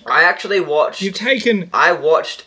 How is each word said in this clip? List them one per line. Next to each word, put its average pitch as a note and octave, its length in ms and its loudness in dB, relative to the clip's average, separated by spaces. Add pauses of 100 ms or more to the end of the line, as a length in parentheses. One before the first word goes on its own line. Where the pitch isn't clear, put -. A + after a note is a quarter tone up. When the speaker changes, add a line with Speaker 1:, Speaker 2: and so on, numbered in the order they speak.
Speaker 1:
I D3 180 2
actually F#3 360 0
watched D3+ 420 0
Speaker 2:
You've F#3+ 140 -4
taken A3 580 -2
Speaker 1:
I E3 200 4
watched D3+ 540 0